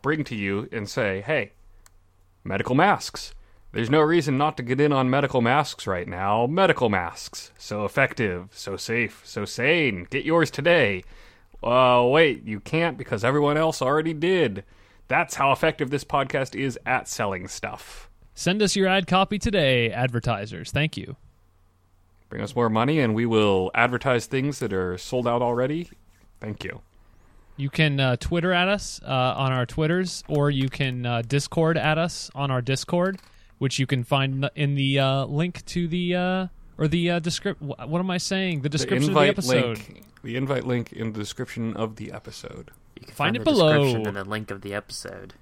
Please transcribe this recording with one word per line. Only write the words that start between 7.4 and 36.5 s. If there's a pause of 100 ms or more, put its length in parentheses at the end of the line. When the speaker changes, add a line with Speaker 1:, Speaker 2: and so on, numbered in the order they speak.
Speaker 1:
So
effective,
so
safe,
so
sane.
Get
yours
today. (580)
Uh,
wait,
you
can't
because
everyone
else
already
did. (440)
That's
how
effective
this
podcast
is
at
selling
stuff. (240)
Speaker 2:
Send
us
your
ad
copy
today,
advertisers.
Thank
you. (1120)
Speaker 1:
Bring
us
more
money
and
we
will
advertise
things
that
are
sold
out
already. (500)
Thank
you. (720)
Speaker 2:
You
can,
uh,
Twitter
at
us,
uh,
on
our
Twitters,
or
you
can,
uh,
Discord
at
us
on
our
Discord, (380)
which
you
can
find
in
the,
uh,
link
to
the,
uh, (300)